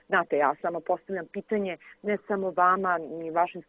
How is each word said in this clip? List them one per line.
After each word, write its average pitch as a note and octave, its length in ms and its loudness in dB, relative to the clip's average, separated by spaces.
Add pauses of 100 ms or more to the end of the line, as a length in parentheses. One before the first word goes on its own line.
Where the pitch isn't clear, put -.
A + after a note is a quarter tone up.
znate, F3 300 2
ja C#3+ 260 4
samo E3+ 180 -4
postavljam F3 460 -4
pitanje G3 500 -4 (260)
ne G#3 160 -2 (100)
samo F#3+ 220 -2
vama F3+ 480 2
ni D#3+ 320 -8
vašim E3+ 380 0